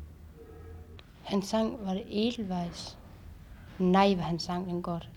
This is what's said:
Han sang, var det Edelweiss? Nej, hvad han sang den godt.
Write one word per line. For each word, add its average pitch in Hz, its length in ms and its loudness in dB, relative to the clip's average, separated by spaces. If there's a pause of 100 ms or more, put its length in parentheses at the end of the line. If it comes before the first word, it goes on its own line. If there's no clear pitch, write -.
(1200)
Han 196 180 2
sang, 220 440 2
var 190 80 0
det 208 160 -2
Edelweiss? 202 880 -2 (840)
Nej, 190 340 8
hvad 170 100 2
han 170 160 -2
sang 180 300 -2
den 175 120 -2
godt. 170 360 -4